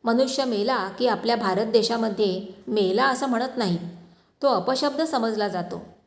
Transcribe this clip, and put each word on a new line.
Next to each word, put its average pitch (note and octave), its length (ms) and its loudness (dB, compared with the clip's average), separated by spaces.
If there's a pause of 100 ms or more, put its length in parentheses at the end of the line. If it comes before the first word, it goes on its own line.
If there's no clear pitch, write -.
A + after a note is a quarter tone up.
मनुष्य B3+ 420 2
मेला A3 440 0
की A#3+ 180 -2
आपल्या A3+ 280 2
भारत G3+ 300 0
देशामध्ये A3 800 0 (220)
मेला G#3+ 400 2
असं C4 180 0
म्हणत B3+ 320 -2
नाही, F3+ 220 0 (640)
तो C#4 60 2
अपशब्द C4 540 0
समजला A3+ 460 0
जातो. F3 340 -6 (260)